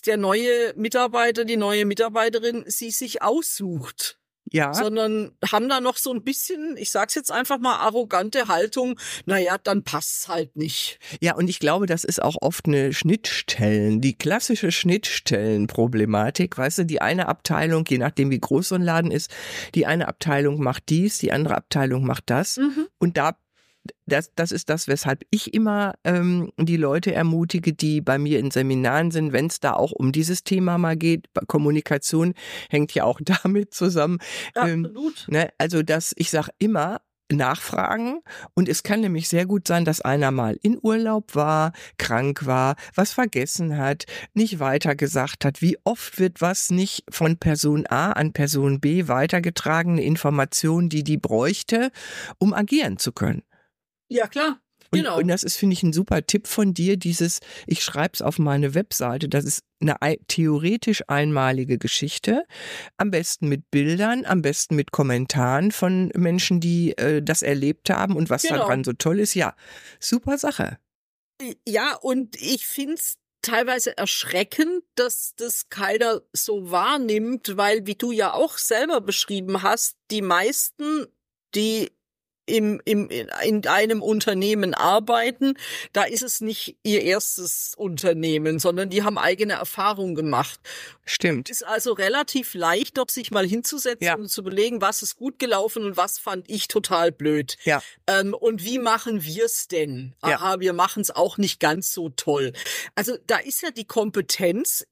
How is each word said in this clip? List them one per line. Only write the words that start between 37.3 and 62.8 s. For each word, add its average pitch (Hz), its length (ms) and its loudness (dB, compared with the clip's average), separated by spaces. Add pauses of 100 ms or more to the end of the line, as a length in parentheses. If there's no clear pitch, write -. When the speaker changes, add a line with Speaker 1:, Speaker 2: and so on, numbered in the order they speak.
Speaker 2:
nachfragen. 190 920 -2 (320)
Und 180 140 4
es - 140 -2
kann 214 200 0
nämlich 165 260 0
sehr 175 180 2
gut 196 220 0
sein, 170 160 2
dass 160 160 2
einer 135 320 2
mal 120 300 0
in 220 200 -2
Urlaub 220 540 0
war, 156 360 2 (240)
krank 135 480 0
war, 131 300 2 (220)
was 196 160 2
vergessen 160 640 0
hat, 143 280 -2 (280)
nicht 214 240 2
weitergesagt 143 840 0
hat. 139 180 0
Wie 175 220 2
oft - 340 -4
wird 185 220 0
was 180 320 0
nicht 185 360 0
von 165 280 2
Person 147 500 2
A 156 240 0
an 156 220 0
Person 139 480 2
B 160 260 2
weitergetragen, 165 840 0
eine 160 100 4
Information, 160 840 2
die 151 160 -2
die 151 140 2
bräuchte, 202 720 0 (460)
um 196 140 4
agieren 202 460 0
zu - 140 -2
können? - 300 -2 (680)
Speaker 1:
Ja, 233 180 0
klar. 285 340 -2 (320)
Speaker 2:
Und, - 60 4
Speaker 1:
Genau. 165 200 0
Speaker 2:
und 165 100 2
das 180 160 0
ist, - 120 -4
finde 190 180 4
ich, 185 100 -2
ein 160 80 4
super 170 340 0
Tipp - 220 0
von 196 260 2
dir, 185 220 2
dieses, 170 420 -2 (280)
ich - 180 0
schreib's - 380 -4
auf - 180 -2
meine 143 340 2
Webseite, 143 540 -2
das 139 160 0
ist - 180 -4 (180)
eine 151 220 0
ei-, 151 240 0
theoretisch 165 840 2
einmalige 131 680 2
Geschichte, - 680 0 (520)